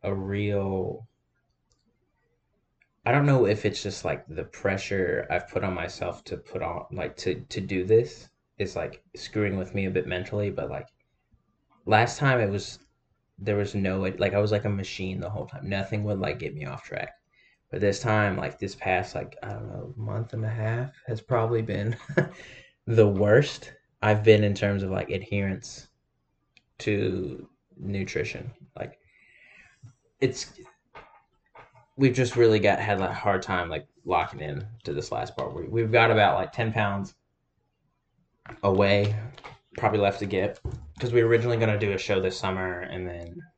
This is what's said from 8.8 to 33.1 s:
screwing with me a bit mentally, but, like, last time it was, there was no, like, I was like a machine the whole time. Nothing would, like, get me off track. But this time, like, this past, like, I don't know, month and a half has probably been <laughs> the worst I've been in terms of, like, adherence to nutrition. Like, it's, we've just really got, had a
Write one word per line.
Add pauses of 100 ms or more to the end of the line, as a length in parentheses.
screwing
with
me
a
bit
mentally,
but,
like, (1000)
last
time
it
was, (600)
there
was
no, (200)
like,
I
was
like
a
machine
the
whole
time.
Nothing
would,
like,
get
me
off
track. (560)
But
this
time,
like,
this
past,
like,
I
don't
know,
month
and
a
half (140)
has
probably
been (460)
<laughs>
the
worst (280)
I've
been
in
terms
of,
like,
adherence (880)
to (280)
nutrition. (260)
Like, (1200)
it's, (1400)
we've
just
really
got,
had
a